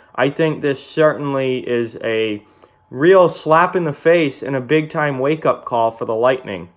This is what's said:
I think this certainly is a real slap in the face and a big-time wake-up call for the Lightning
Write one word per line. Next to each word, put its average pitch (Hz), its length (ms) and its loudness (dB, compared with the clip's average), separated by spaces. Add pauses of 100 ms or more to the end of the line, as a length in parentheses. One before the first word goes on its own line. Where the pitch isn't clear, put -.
(140)
I 143 160 0
think 156 320 -2
this 139 240 -4
certainly 139 840 -2
is 117 360 -4
a 110 420 -4 (440)
real 170 380 4
slap 160 480 2
in 180 80 0
the 151 80 -2
face 160 500 0
and 139 140 -6
a 135 60 -2
big-time 151 580 -2
wake-up 147 460 -2
call 113 260 0
for - 140 -10
the 110 100 -2
Lightning 107 600 -2